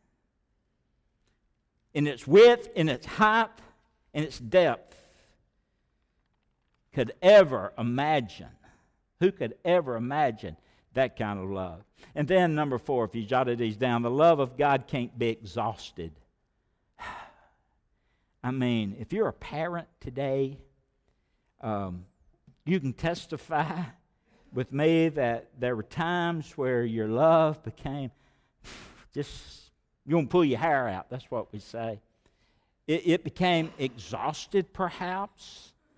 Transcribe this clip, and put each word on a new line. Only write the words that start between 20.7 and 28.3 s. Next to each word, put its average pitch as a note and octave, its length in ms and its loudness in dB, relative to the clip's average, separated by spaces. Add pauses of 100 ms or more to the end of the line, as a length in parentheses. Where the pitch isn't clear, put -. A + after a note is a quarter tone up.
um, F#2+ 440 -8 (640)
you F3+ 120 0
can C3+ 140 -6
testify D#3+ 880 -6 (340)
<laughs> - 360 -20
with B2+ 200 -6
me D#3+ 380 2
that A#2+ 380 -4 (100)
there B2 160 -2
were A2 80 -6
times E3+ 760 -4
where B2+ 260 0
your A2+ 240 -4
love D#3 540 4
became C3+ 480 -10 (520)